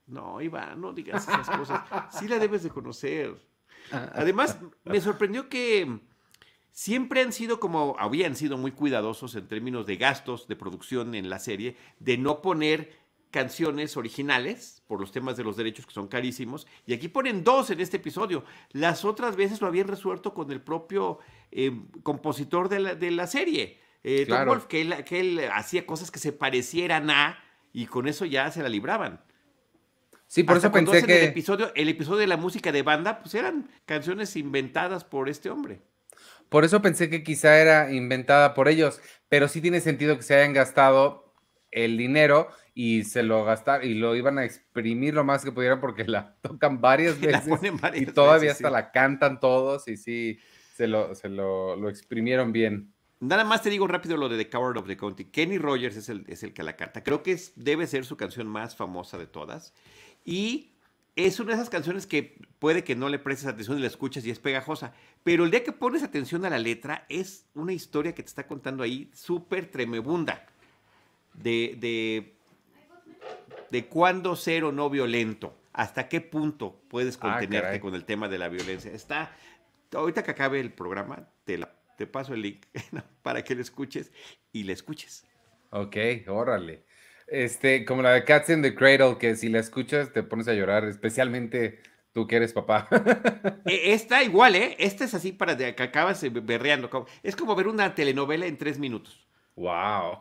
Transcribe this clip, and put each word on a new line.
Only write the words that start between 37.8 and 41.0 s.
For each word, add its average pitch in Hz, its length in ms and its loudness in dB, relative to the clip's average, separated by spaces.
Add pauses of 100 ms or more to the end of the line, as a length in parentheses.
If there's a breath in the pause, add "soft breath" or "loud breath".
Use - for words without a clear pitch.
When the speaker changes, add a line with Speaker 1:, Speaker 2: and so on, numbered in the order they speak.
Speaker 2:
inventada 131 640 6
por 135 140 6
ellos, 156 320 4 (280 loud breath)
pero 143 200 6
sí 160 120 -6
tiene 175 200 2
sentido 147 360 2
que 120 60 -10
se 143 140 4
hayan 143 180 8
gastado 135 800 6 (360)